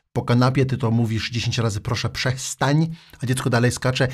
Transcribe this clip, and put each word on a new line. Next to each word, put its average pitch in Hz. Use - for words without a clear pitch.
po 123
kanapie, 127
ty 131
to 131
mówisz 113
dziesięć 117
razy: 110
„Proszę, -
przestań”, 143
a 127
dziecko 127
dalej 120
skacze: 127